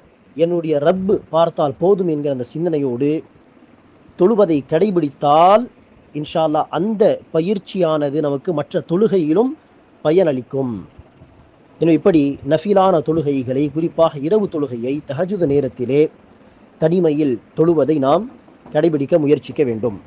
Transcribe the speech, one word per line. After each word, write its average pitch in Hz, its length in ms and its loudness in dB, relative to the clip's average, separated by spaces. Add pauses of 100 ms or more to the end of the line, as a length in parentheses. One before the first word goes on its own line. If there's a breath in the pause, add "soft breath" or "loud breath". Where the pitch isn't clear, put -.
(340)
என்னுடைய 160 440 0
ரப்பு 185 420 0 (100)
பார்த்தால் 160 480 0
போதும் 180 300 0
என்கிற 147 240 -2
அந்த 123 120 -6
சிந்தனையோடு 147 800 -4 (920)
தொழுவதை 185 520 2
கடைபிடித்தால், 170 1000 2 (440)
இன்ஷா 147 200 -10
அல்லாஹ், 156 360 0
அந்த 185 500 0 (120)
பயிற்சியானது 160 880 -2
நமக்கு 143 320 -4
மற்ற 147 280 -4
தொழுகையிலும் 190 760 0 (480)
பயனளிக்கும். 135 760 0 (1000)
எனவே, 160 180 4
இப்படி 151 420 2 (100)
நஃபிலான 185 520 2
தொழுகைகளை, 143 720 -2
குறிப்பாக 160 460 0
இரவு 190 280 0
தொழுகையை, 135 600 -6
தஹஜ்ஜுத் 170 400 -4
நேரத்திலே 139 640 0 (680)
தனிமையில் 156 600 0 (160)
தொழுவதை 160 420 2
நாம் 165 320 0 (420)
கடைபிடிக்க 151 460 0
முயற்சிக்க 143 460 0
வேண்டும். 110 420 -4